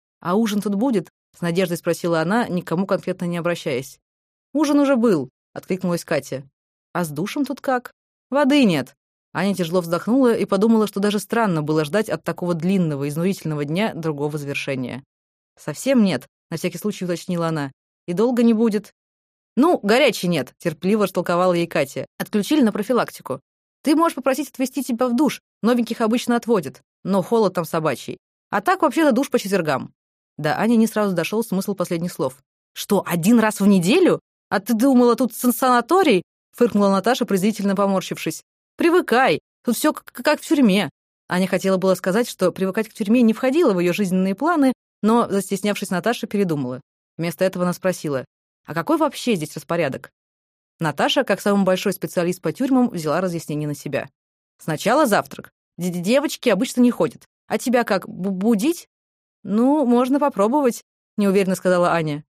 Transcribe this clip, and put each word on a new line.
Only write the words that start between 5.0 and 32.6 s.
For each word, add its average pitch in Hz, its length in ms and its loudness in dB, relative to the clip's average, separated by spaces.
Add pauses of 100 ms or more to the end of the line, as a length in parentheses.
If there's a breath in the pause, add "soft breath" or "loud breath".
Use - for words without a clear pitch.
откликнулась 180 540 -4
Катя. 139 420 -6 (460)
«А 175 100 -2
с 156 60 -6
душем 202 340 -4
тут 262 160 -8
как?» 254 320 -4 (380)
«Воды 277 340 4
нет». 160 300 0 (400)
Аня 185 200 -2
тяжело 175 280 -2
вздохнула 220 520 2
и 185 120 -2
подумала, 214 400 2
что 202 140 -6
даже 208 180 0
странно 196 440 0
было 156 220 0
ждать 202 240 -2
от - 160 -6
такого 175 300 -4
длинного, 160 540 -2
изнурительного 156 580 -4
дня 180 280 -2
другого 151 440 -4
завершения. 135 680 -8 (540)
«Совсем 240 440 0
нет», — 175 240 0 (240)
на 165 60 -6
всякий 175 220 -6
случай 202 260 -6
уточнила 170 440 -4
она. 143 240 -4 (340)
«И 175 60 -4
долго 233 300 2
не 233 120 6
будет?» 214 380 0 (640)
«Ну, 294 260 4
горячей 226 460 2
нет», — 156 300 -2
терпеливо 190 460 0
растолковала 180 480 0
ей 170 140 0
Катя. 143 400 -4 (120)
«Отключили 214 440 0
на 214 100 4
профилактику. 208 680 -4 (420)
Ты 208 140 2
можешь 330 200 0
попросить 269 320 -2
отвезти 262 340 -6
тебя 247 260 -2
в 240 80 0
душ, 285 240 0 (220)
новеньких 233 380 0
обычно 240 360 0
отводят, 202 440 -2 (240)
но 185 180 0
холод 220 320 2
там 170 100 -2
собачий. 151 540 -4 (320)
А 202 100 -2
так 370 220 0
вообще-то 302 300 4
душ 269 180 0
по 247 80 2
четвергам». 156 540 -2 (460)
До 151 180 0
Ани 220 200 2
не 220 100 4
сразу 208 280 -2
дошёл 170 300 -2
смысл 196 300 -4
последних 175 380 -4
слов. - 300 -6 (300)